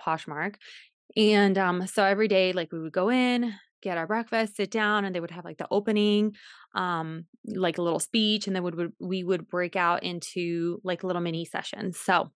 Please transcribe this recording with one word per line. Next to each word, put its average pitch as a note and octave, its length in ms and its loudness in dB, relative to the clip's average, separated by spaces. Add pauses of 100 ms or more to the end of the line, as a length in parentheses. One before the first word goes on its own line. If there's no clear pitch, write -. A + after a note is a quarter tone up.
Poshmark. D#3+ 540 -4 (640)
And, G3+ 420 6
um, F3+ 280 2
so G3+ 180 2
every G3+ 240 4
day, F#3 240 4
like, E3+ 200 -4
we E3 80 -6
would D#3+ 120 -8
go F#3+ 180 2
in, B3 440 2 (280)
get F3+ 160 -4
our E3 80 -4
breakfast, A3+ 500 -2
sit G3 140 -2
down, G#3+ 340 2
and F#3+ 100 -4
they F3 60 -2
would E3 100 -8
have, E3+ 140 -14
like, E3 140 -14
the - 120 -8
opening, G#3 640 2 (400)
um, E3 520 -4 (200)
like, F3+ 320 0
a F3 40 -2
little E3 180 0
speech, G#3+ 460 0
and F#3+ 100 -2
then F3+ 60 -2
would, F3 120 -4
would, E3+ 240 -4
we F#3 260 -4
would F3 240 -2
break F3+ 280 -2
out F3 260 2
into, E3+ 800 -4
like, F3+ 200 -4
little F3 180 -2
mini E3 220 -4
sessions. - 540 -8
So, E3 380 2